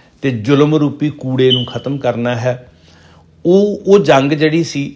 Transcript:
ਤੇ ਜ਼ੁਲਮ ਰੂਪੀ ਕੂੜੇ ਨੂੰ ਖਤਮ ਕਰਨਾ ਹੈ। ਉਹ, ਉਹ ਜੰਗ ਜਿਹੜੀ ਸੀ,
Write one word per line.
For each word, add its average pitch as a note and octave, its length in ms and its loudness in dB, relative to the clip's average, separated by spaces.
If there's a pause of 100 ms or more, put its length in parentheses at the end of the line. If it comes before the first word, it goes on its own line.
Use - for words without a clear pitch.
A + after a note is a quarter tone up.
(220)
ਤੇ C#3 80 -2
ਜ਼ੁਲਮ C#3 460 2
ਰੂਪੀ D3 340 -2
ਕੂੜੇ C3 420 0
ਨੂੰ B2 140 -2
ਖਤਮ C3+ 320 -8
ਕਰਨਾ A#2+ 380 -4
ਹੈ। B2 360 -6 (720)
ਉਹ, G3 420 2
ਉਹ G3 120 6
ਜੰਗ C#3+ 320 2
ਜਿਹੜੀ D#3 320 0
ਸੀ, C#3 320 -8